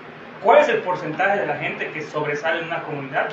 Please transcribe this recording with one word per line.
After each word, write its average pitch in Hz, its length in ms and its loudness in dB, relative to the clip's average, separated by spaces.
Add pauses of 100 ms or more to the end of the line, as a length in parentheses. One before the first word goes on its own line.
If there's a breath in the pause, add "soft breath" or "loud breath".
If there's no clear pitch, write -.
(440)
cuál 247 160 8
es 294 100 6
el 220 80 2
porcentaje 180 600 0
de 156 80 0
la 147 80 -2
gente - 340 -4
que 156 120 -8
sobresale 151 600 -2
en 165 60 -6
una 165 160 -4
comunidad? 143 500 -2